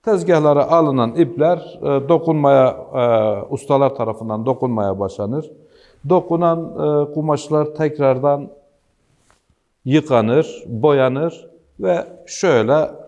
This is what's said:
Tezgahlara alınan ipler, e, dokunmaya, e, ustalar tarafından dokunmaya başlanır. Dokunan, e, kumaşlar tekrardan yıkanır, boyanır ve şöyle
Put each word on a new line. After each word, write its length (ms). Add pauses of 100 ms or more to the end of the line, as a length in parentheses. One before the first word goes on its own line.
Tezgahlara 680
alınan 440
ipler, 680
e, 280
dokunmaya, 680 (180)
e, 580
ustalar 420
tarafından 500
dokunmaya 540
başlanır. 520 (580)
Dokunan, 500
e, 540
kumaşlar 520
tekrardan 800 (1400)
yıkanır, 840
boyanır 840 (300)
ve 260 (200)
şöyle 680 (160)